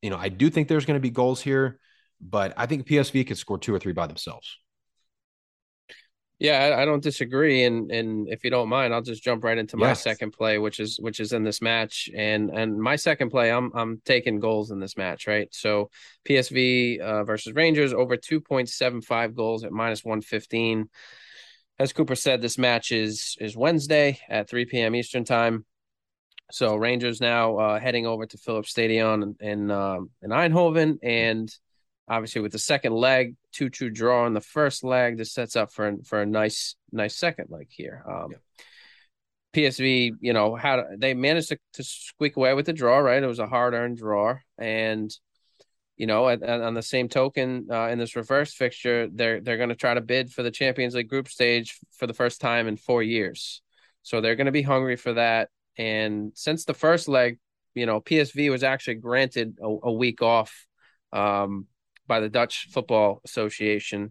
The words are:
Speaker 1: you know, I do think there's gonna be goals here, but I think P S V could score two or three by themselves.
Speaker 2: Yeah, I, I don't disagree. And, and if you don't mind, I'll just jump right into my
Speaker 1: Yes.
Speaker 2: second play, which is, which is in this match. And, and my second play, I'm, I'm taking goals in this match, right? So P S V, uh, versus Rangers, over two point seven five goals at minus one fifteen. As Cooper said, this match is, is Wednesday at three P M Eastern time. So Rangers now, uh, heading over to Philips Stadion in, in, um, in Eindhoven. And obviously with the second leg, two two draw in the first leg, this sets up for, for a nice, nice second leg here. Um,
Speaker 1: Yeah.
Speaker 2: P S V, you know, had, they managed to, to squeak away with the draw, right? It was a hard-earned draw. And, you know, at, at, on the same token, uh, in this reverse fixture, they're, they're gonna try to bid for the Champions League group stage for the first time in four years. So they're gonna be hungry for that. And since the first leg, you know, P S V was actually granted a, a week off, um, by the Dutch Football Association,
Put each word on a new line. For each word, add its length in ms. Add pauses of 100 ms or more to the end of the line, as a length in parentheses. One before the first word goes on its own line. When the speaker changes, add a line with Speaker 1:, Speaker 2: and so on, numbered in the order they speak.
Speaker 1:
you 80
know, 80
I 100
do 220
think 180
there's 160
gonna 160
be 100
goals 300
here, 380 (420)
but 360
I 100
think 200
P 120
S 120
V 140
could 140
score 200
two 160
or 40
three 140
by 140
themselves. 520 (1800)
Speaker 2:
Yeah, 360
I, 60
I 20
don't 180
disagree. 640
And, 260
and 380
if 160
you 60
don't 180
mind, 260
I'll 80
just 220
jump 180
right 160
into 180
my 120
Speaker 1:
Yes. 140
Speaker 2:
second 280
play, 280
which 200
is, 220
which 180
is 140
in 100
this 180
match. 540
And, 360
and 280
my 160
second 360
play, 200
I'm, 240
I'm 300
taking 340
goals 320
in 80
this 180
match, 300
right? 240
So 400 (340)
P 140
S 100
V, 520
uh, 240
versus 300
Rangers, 380
over 240
two 240
point 280
seven 340
five 320
goals 300
at 80
minus 320
one 160
fifteen. 680 (920)
As 120
Cooper 220
said, 260
this 160
match 360
is, 480
is 160
Wednesday 720
at 200
three 160
P 160
M 140
Eastern 300
time. 400 (880)
So 240
Rangers 440
now, 380
uh, 220
heading 260
over 200
to 120
Philips 340
Stadion 680
in, 80
in, 240
um, 380 (120)
in 80
Eindhoven. 720
And 500 (560)
obviously 320
with 120
the 60
second 360
leg, 400 (180)
two 160
two 220
draw 360
in 60
the 80
first 420
leg, 360
this 140
sets 240
up 140
for, 220 (120)
for 180
a 40
nice, 480 (160)
nice 260
second 340
leg 200
here. 380
Um, 220
Speaker 1:
Yeah. 80 (1120)
Speaker 2:
P 140
S 100
V, 440
you 120
know, 240
had, 240 (160)
they 180
managed 360
to, 80 (160)
to 100
squeak 520
away 180
with 120
the 60
draw, 260
right? 240
It 40
was 120
a 80
hard-earned 520
draw. 380 (200)
And, 540 (880)
you 80
know, 220
at, 140
at, 200
on 120
the 80
same 260
token, 640
uh, 180
in 100
this 180
reverse 380
fixture, 580
they're, 280
they're 180
gonna 160
try 180
to 80
bid 320
for 100
the 80
Champions 440
League 140
group 200
stage 500 (200)
for 80
the 80
first 260
time 280
in 100
four 240
years. 580 (420)
So 200
they're 140
gonna 160
be 100
hungry 340
for 180
that. 360 (260)
And 580
since 300
the 100
first 320
leg, 320 (360)
you 100
know, 160
P 180
S 120
V 180
was 140
actually 320
granted 640
a, 60
a 260
week 300
off, 440 (460)
um, 540 (400)
by 140
the 100
Dutch 400
Football 560
Association, 840